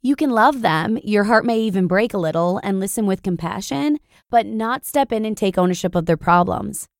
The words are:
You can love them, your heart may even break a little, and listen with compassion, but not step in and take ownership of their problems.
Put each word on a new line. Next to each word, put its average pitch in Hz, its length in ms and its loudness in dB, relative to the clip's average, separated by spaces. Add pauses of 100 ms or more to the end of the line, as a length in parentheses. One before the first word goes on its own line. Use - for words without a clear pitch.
You 269 160 0
can 302 140 0
love 240 320 2
them, 165 420 0
your 208 200 2
heart 220 200 4
may 226 160 0
even 196 260 0
break 208 280 0
a 202 40 -2
little, 170 440 0
and 196 180 -2
listen 202 240 -2
with 190 180 0
compassion, 269 760 -2 (320)
but 226 160 4
not 220 400 -4
step 277 260 0
in 220 140 -2
and 220 100 -4
take 196 220 0
ownership 180 360 0
of 170 120 0
their 165 100 2
problems. 175 720 0 (120)